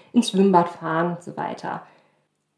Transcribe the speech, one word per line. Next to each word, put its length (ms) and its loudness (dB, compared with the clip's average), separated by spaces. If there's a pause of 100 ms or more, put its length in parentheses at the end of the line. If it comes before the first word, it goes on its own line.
(120)
ins 180 2
Schwimmbad 380 4
fahren 480 -4
und 60 -16
so 140 -14
weiter. 460 -10 (760)